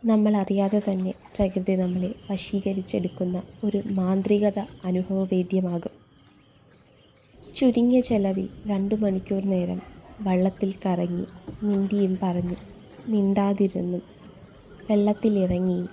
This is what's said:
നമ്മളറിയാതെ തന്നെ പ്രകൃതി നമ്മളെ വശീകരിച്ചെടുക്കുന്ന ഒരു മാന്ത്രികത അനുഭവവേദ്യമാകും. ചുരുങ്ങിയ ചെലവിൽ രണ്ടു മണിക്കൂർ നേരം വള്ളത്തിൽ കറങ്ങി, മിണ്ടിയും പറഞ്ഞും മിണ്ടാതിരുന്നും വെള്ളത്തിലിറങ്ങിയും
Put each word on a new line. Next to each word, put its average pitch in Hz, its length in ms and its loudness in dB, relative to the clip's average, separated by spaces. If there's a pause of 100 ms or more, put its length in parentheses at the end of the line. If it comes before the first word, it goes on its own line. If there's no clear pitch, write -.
നമ്മളറിയാതെ 208 720 4
തന്നെ 190 340 -2 (240)
പ്രകൃതി 190 400 0
നമ്മളെ 185 380 0 (160)
വശീകരിച്ചെടുക്കുന്ന 190 1120 -2 (220)
ഒരു 202 220 0
മാന്ത്രികത 196 720 2 (260)
അനുഭവവേദ്യമാകും. 185 1080 0 (1600)
ചുരുങ്ങിയ 247 440 4
ചെലവിൽ 196 480 0 (180)
രണ്ടു 202 280 0
മണിക്കൂർ 196 500 -2
നേരം 185 360 0 (400)
വള്ളത്തിൽ 190 540 0 (120)
കറങ്ങി, 175 380 -2 (380)
മിണ്ടിയും 196 600 0
പറഞ്ഞും 180 380 -2 (480)
മിണ്ടാതിരുന്നും 196 920 2 (880)
വെള്ളത്തിലിറങ്ങിയും 185 1040 2